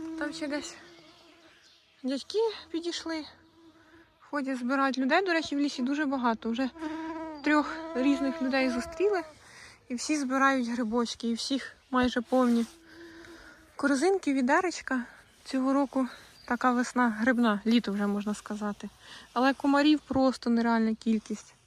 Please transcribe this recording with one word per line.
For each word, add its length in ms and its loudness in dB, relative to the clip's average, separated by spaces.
Там 140 -6
ще 160 -10
десь 280 -8
дядьки 360 -4
підійшли. 540 -6
Ходять, 380 -4
збирають 400 0
людей. 260 4
До 80 0
речі, 240 -2
в 20 2
лісі 240 0
дуже 220 0
багато. 460 0
Вже 200 -2
трьох 320 2
різних 480 0
людей 280 0
зустріли. 520 0
І 60 -6
всі 220 -2
збирають 520 2
грибочки, 640 -2
і 40 -2
всіх 420 -4
майже 300 2
повні 460 2
корзинки, 580 2
відеречка. 720 0
Цього 280 0
року 360 0
така 280 0
весна 380 2
грибна, 560 2
літо 260 2
вже 140 -2
можна 280 -2
сказати. 560 -8
Але 220 4
комарів 460 4
просто 500 2
нереальна 440 2
кількість. 600 -4